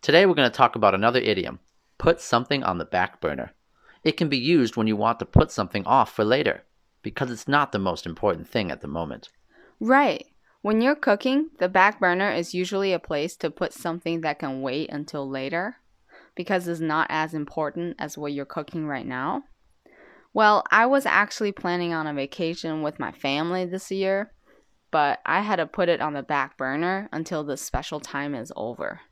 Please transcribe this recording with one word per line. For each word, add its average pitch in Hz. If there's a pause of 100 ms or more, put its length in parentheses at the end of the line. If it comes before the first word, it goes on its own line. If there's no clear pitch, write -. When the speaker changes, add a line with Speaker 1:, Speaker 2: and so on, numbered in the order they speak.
Speaker 1:
Today 165
we're 185
gonna 147
talk -
about 104
another 117
idiom, 95 (380)
put 165
something 127
on 90
the 82
back 90
burner. 73 (500)
It 156
can 160
be 139
used 127
when 110
you 110
want 110
to 101
put -
something 101
off 123
for -
later, 117 (400)
because 123
it's 117
not 139
the 107
most 92
important 85
thing 101
at 67
the -
moment. 82 (500)
Speaker 2:
Right. 254 (380)
When 214
you're 269
cooking, 269
the 180
back 196
burner 185
is 170
usually 190
a 170
place 151
to 160
put 175
something 165
that 151
can 135
wait 135
until 147
later, 139 (580)
because 180
it's 170
not 156
as 156
important 160
as -
what 147
you're 143
cooking 156
right 139
now. 135 (920)
Well, 214
I 226
was 269
actually 208
planning 175
on 156
a 147
vacation 160
with 151
my 98
family 170
this 185
year, 190 (600)
but 147
I 170
had 208
to 165
put 175
it 170
on 151
the 139
back 139
burner 170
until 156
the 143
special -
time 143
is 139
over. - (120)